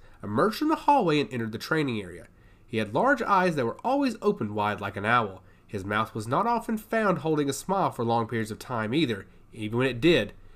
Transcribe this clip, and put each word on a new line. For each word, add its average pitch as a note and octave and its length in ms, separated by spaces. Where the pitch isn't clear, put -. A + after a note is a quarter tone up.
emerged C3 360
from D#4 100
the D#4 80
hallway G3 440
and A#2+ 120
entered A2+ 200
the A2+ 60
training C3+ 440
area. F2 260
He A2+ 120
had G#2+ 160
large A#3+ 280
eyes F#3 340
that B2 100
were - 180
always C4 360
opened D3+ 340
wide G#2 260
like G2 160
an G2+ 80
owl. G#2+ 380
His F#2+ 180
mouth G#2+ 300
was G#2+ 120
not D#3+ 200
often A3+ 300
found G#3+ 420
holding D3+ 300
a C3+ 40
smile F3+ 380
for A#2+ 140
long A#2 220
periods A2 240
of G2+ 80
time A2+ 360
either. A#2 320
Even A2 260
when C3 80
it A#2+ 140
did, C3+ 320